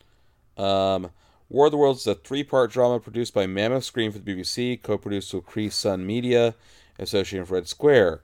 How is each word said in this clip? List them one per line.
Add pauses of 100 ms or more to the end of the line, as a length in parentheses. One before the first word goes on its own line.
(580)
Um, (380)
War
of
the
Worlds
is
a
three-part
drama
produced
by
Mammoth
Screen
for
the
B
B
C,
co-produced
with
Cree
Sun
Media, (440)
associated
with
Red
Square.